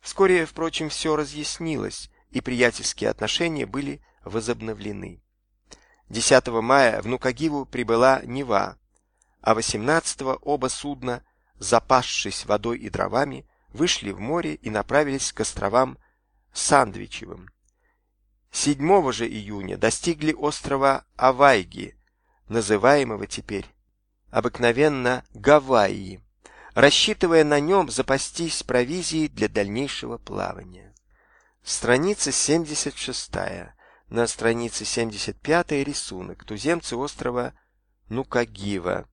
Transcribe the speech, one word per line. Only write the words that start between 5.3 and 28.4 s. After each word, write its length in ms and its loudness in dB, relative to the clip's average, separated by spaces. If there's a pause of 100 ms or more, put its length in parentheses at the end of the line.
Десятого 520 4
мая 400 4
в 60 -6
Нукагиву 580 -2
прибыла 580 2
Нева, 540 -2 (640)
а 120 2
восемнадцатого 800 -2
оба 320 -4
судна, 560 -8 (360)
запасшись 880 0
водой 340 0
и 100 -10
дровами, 580 -4 (220)
вышли 420 -2
в 80 -10
море 360 -6
и 140 -10
направились 640 -2
к 100 -8
островам 560 0 (560)
Сандвичевым. 960 0 (1000)
Седьмого 640 2
же 140 -2
июня 500 -8
достигли 560 0
острова 720 0 (100)
Авайги, 800 4 (540)
называемого 800 2
теперь 380 -8 (680)
обыкновенно 920 0 (100)
Гавайи, 880 4 (520)
рассчитывая 720 4
на 160 4
нём 300 2
запастись 760 -2